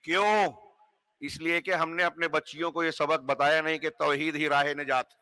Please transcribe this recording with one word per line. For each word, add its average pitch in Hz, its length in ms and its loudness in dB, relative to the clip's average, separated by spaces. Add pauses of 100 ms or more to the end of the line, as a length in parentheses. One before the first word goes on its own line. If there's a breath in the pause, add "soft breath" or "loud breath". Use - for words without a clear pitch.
क्यों? 196 480 2 (680)
इसलिए 160 380 -4
कि 190 100 -8
हमने 165 320 0
अपने 165 260 0
बच्चियों 156 420 -2
को 165 140 -2
ये 160 80 0
सबक 151 280 0
बताया 139 400 2
नहीं 156 180 -2
कि 156 120 -4
तौहीद 147 460 -2
ही 151 120 -2
राह 143 160 2
निजात। 139 440 -2 (140)